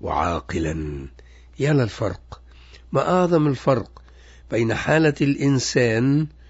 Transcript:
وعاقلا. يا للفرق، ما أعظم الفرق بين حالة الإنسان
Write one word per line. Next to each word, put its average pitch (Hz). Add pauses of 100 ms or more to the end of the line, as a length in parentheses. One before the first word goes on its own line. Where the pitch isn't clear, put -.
وعاقلا. 78 (520)
يا 143
للفرق، - (520)
ما -
أعظم 175
الفرق 131 (480)
بين 117
حالة 151
الإنسان 139 (240)